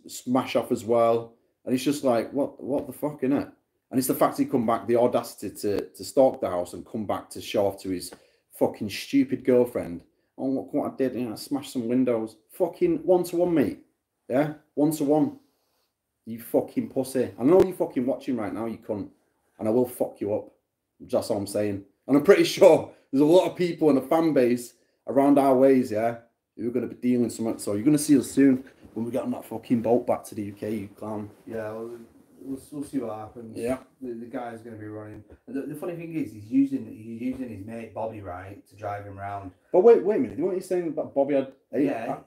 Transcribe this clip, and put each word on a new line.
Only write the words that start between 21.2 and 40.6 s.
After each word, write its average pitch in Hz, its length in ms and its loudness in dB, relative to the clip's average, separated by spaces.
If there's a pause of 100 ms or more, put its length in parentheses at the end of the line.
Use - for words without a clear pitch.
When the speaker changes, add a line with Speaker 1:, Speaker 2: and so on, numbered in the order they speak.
Speaker 1:
all 107 60 -2
I'm 101 100 -6
saying. 104 360 -4 (240)
And 139 100 4
I'm 143 60 2
pretty 175 200 8
<laughs> - 120 -2
sure 165 360 8 (200)
there's 135 100 4
a 151 40 6
lot 175 240 6
of - 60 -10
people 170 340 2
in 135 60 6
the 131 60 2
fan 165 320 2
base 123 400 2 (340)
around 139 320 4
our 135 160 4
ways, 127 360 6
yeah, 117 260 0 (380)
who 107 120 -8
are 123 40 -6
gonna 117 160 -2
be - 80 -12
dealing 120 340 0
something. 113 280 -6
So - 160 -6
you're 104 120 -2
gonna 151 120 6
see 147 200 4
us 113 120 0
soon 135 340 4 (300)
when 113 120 -6
we 117 60 -8
get 120 120 -2
on 123 80 -4
that - 140 -8
fucking 113 360 -2
boat 120 240 2
back - 200 -2
to - 100 -18
the 104 80 -8
U 101 100 -10
K, 110 220 -6
you 98 140 -8
clown. 107 400 -10 (180)
Speaker 2:
Yeah, 110 240 -8
well, 113 200 -12 (480)
we'll, 135 220 -12 (100)
we'll 147 120 -8
see - 160 -6
what 110 180 -6
happens. 110 400 -14
Speaker 1:
Yeah. 123 220 -2 (220)
Speaker 2:
The, 123 120 -8
the 117 140 -12
guy's 117 340 -10
gonna 113 160 -16
be 107 100 -14
running. 107 360 -14 (240)
And 120 80 -10
the, 135 80 -6
the 147 120 -10
funny 175 200 -10
thing 165 180 -12
is, 127 180 -6
he's 107 200 -16
using, 135 340 0
he's 113 360 -14
using 127 280 -6
his 98 160 -12
mate 113 300 -12
Bobby, 110 260 -8
right, 95 480 -14
to - 60 -20
drive 101 300 -10
him 101 120 -16
round. 101 340 -10 (200)
Speaker 1:
But 180 100 4
wait, 226 220 8
wait 202 140 0
a - 20 0
minute. 107 200 -4
What 185 120 -2
are 180 40 -4
you 185 60 -4